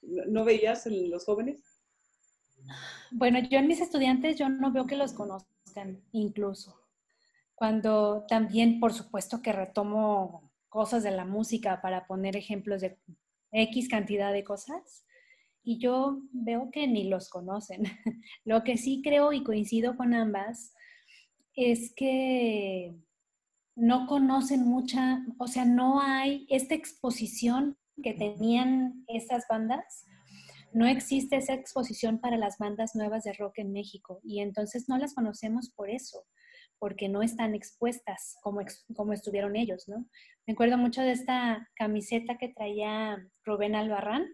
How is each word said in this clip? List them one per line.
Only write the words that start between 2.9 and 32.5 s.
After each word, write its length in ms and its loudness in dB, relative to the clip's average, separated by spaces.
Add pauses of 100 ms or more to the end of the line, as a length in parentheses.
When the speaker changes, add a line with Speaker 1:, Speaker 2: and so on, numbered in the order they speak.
Speaker 2:
Bueno, 280 4
yo 200 4
en 100 6
mis 120 4
estudiantes 560 2
yo 120 0
no 240 0
veo 140 0
que 100 -4
los 160 0
conozcan, 920 -12 (100)
incluso. 680 -4 (760)
Cuando 760 2
también, 520 4
por 120 4
supuesto, 480 -6
que 120 0
retomo 1000 0 (160)
cosas 340 0
de 100 0
la 120 -2
música 560 -2
para 260 -4
poner 300 -4
ejemplos 460 -4
de 160 -6 (540)
X 360 2
cantidad 440 0
de 120 -2
cosas, 640 -12 (560)
y 160 -4
yo 420 0 (120)
veo 380 -4
que 160 -2
ni 220 2
los 220 -2
conocen. 540 -6
<laughs> 400 -8 (200)
Lo 200 4
que 120 0
sí 260 0
creo 300 4
y 100 0
coincido 540 0
con 160 2
ambas 640 -2 (800)
es 420 2
que 1000 0 (800)
no 320 4
conocen 600 4
mucha, 580 2 (140)
o 100 -4
sea, 160 0
no 360 6
hay 500 0
esta 240 2
exposición 1000 -2 (260)
que 120 -4
tenían 920 2
estas 420 -4
bandas, 560 -2 (680)
no 140 6
existe 500 2
esa 180 -2
exposición 680 -4
para 180 0
las 200 -2